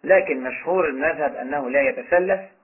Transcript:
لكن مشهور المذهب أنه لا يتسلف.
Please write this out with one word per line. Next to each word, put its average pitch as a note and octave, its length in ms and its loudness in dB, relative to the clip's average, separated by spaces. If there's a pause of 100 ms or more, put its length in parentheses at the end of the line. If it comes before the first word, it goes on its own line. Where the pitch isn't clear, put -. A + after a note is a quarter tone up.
لكن D3+ 400 2
مشهور D#3+ 420 -2
المذهب D3 500 -2
أنه C3 340 -6
لا C#3 120 2
يتسلف. F3+ 600 0 (220)